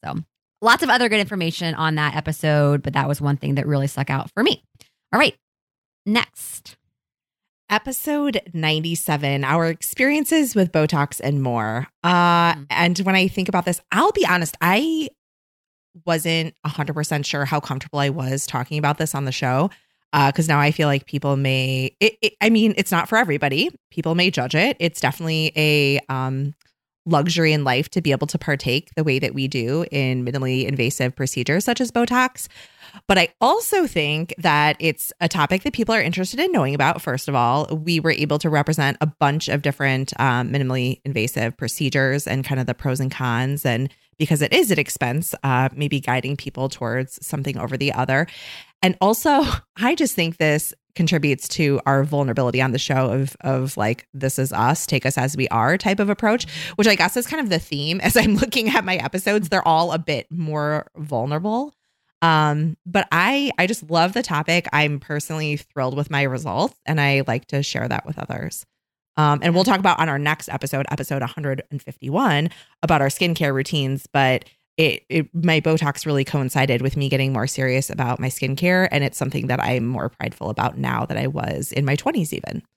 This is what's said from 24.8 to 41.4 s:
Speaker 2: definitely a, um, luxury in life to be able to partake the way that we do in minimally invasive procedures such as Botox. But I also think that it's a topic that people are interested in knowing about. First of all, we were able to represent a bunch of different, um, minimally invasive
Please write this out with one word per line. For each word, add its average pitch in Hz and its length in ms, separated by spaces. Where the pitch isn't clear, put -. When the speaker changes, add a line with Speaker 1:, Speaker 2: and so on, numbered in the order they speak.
Speaker 2:
definitely 156 560
a, 147 500
um, 135 460
luxury 160 460
in 147 100
life 131 260
to 180 120
be 151 100
able 135 140
to 156 140
partake 139 560
the 156 80
way 135 160
that 135 160
we 135 120
do 139 440
in 127 340
minimally 131 400
invasive 127 500
procedures 139 480
such 240 160
as 240 120
Botox. 247 560
But 190 120
I 170 80
also 370 460
think 156 540
that 151 400
it's - 400
a 170 100
topic 180 340
that 285 100
people 226 200
are 220 80
interested 185 380
in 359 120
knowing 139 220
about. 143 300
First 131 240
of 139 80
all, 123 320
we 160 320
were 160 120
able 147 280
to 165 100
represent 147 520
a 156 40
bunch 147 440
of 143 120
different, 135 580
um, 127 300
minimally 127 560
invasive 117 520